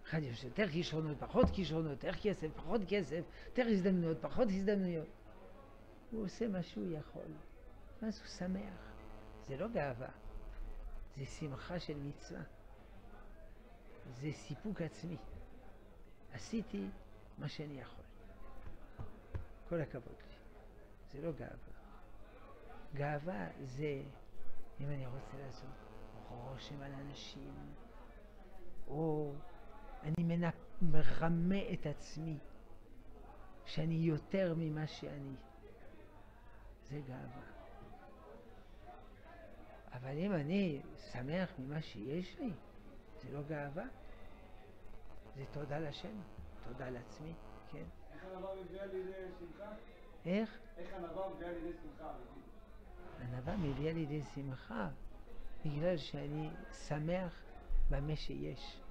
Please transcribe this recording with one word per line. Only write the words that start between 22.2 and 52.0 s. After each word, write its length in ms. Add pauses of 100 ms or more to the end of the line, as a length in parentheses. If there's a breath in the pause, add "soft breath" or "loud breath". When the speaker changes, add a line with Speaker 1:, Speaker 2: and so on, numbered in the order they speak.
Speaker 1:
גאווה 520 (140)
זה, 400 (800)
אם 100
אני 160
רוצה 320
לעשות 320 (600)
רושם 520
על 120
אנשים, 600 (1300)
או 460 (680)
אני 200
מנ-, 580
מרמה 920
את 120
עצמי 520 (1300)
שאני 280
יותר 640
ממה 300
שאני. 480 (1500)
זה 240
גאווה. 460 (2500)
אבל 240
אם 160
אני 480 (300)
שמח 380 (100)
ממה 220
שיש 580
לי, 120 (720)
זה 100
לא 100
גאווה. 440 (1500)
זה 160
תודה 280
לשם, 360 (520)
תודה 220
לעצמי, 440 (380)
כן. 120 (300)
Speaker 2:
איך 120
ענווה 300
מביאה 300
לידי 280 (260)
שמחה? 320 (540)
Speaker 1:
איך? 320 (200)
Speaker 2:
איך 160
ענווה 420
מביאה 160
לידי 220
שמחה 380